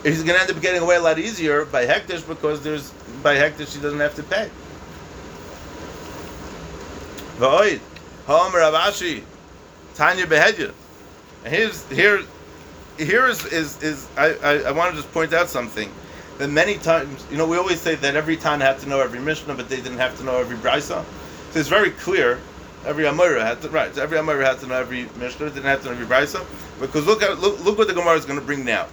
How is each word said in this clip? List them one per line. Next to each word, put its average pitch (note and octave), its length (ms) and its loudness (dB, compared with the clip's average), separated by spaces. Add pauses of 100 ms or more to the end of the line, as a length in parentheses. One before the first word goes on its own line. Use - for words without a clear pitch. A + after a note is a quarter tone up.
He's D#3+ 200 2
gonna F3 160 6
end F#3 100 2
up D#3+ 120 -4
getting F3+ 200 2
away F3 140 6
a E3+ 60 4
lot D#3+ 180 4
easier D#3+ 460 0
by B2+ 200 0
Hektish E3 400 0
because D3+ 380 -4
there's, D3+ 280 -6 (300)
by C#3+ 140 6
Hektish D3 400 0
he D3 60 -10
doesn't D3 180 -4
have D3 160 2
to D3 80 -10
pay. G3 260 -2 (3000)
V'oid, D3 440 4 (460)
Ha'omer F3 320 4
Rav D#3 140 6
Ashi, E3+ 500 0 (720)
Tanya F3+ 320 2
Behedya. E3 480 4 (720)
And A#2+ 100 -6
here's, G#3+ 360 -2
here, F#3 320 4 (760)
here F#3+ 300 4
is, A3+ 200 -2
is, D#3 360 -4
is D3+ 320 -6
I, D3 200 2
I, D3 260 2
I C3+ 100 0
wanna E3 240 0
just C#3+ 160 -10
point D#3+ 220 -2
out F3 160 4
something. A2 420 -6 (460)
That C#3+ 120 -2
many F3 280 2
times, C#3+ 520 0
you C#3+ 80 -6
know, D#3+ 80 2
we E3 120 2
always F3+ 220 2
say E3 140 0
that C#3 220 0
every D#3 200 0
Tana D3 300 0
had C3+ 140 4
to C#3 100 -10
know C#3 100 2
every B2 200 0
Mishnah, D3 340 -4
but B2 160 -8
they C3+ 60 -2
didn't B2 240 -8
have B2+ 180 0
to A#2+ 60 -12
know C3 140 0
every B2 200 -2
Brisa. C#3+ 480 -2 (460)
So E3 80 0
it's C#3+ 100 0
very G3 220 4
clear, C3+ 480 2 (480)
every D3 160 0
Amora D3+ 380 4
had A3+ 200 0
to, D3+ 80 -8
right, D3 240 0
so C#3 80 -4
every D#3 160 0
Amora D3+ 260 2
had C3 180 4
to C3+ 60 -12
know B2+ 60 -4
every B2 340 -4 (120)
Mishnah, B2+ 320 -6
didn't C3+ 140 -8
have C#3 160 2
to C3+ 60 -10
know B2+ 40 -6
every A#2+ 160 -6
Brisa. C#3+ 360 2 (360)
Because D3 260 -2
look G#3+ 160 6
at, D3+ 180 2
look, G3+ 240 0
look G#3 140 2
what G#3+ 100 4
the F#3+ 60 -2
Gemara E3+ 220 4
is C#3+ 100 0
gonna C#3 160 -4
bring C3+ 240 -4
now. G2+ 280 0